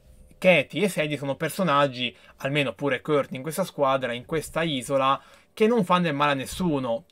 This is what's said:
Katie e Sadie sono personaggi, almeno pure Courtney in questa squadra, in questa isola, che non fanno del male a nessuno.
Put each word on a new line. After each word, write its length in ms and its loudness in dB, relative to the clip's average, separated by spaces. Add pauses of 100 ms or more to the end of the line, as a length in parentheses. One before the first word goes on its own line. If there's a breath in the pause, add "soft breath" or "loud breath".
(380)
Katie 460 4
e 60 2
Sadie 280 -4
sono 180 -4
personaggi, 800 0 (220 loud breath)
almeno 360 -2
pure 280 -2
Courtney 360 0
in 40 -8
questa 220 -4
squadra, 480 0
in 140 -8
questa 360 -4
isola, 580 0 (340 loud breath)
che 120 2
non 200 2
fanno 180 2
del 100 -2
male 180 2
a 40 0
nessuno. 760 -4